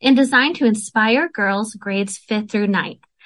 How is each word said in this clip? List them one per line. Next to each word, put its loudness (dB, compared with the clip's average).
and 4
designed 2
to 0
inspire 0
girls -4
grades -6
fifth -6
through 0
ninth. -4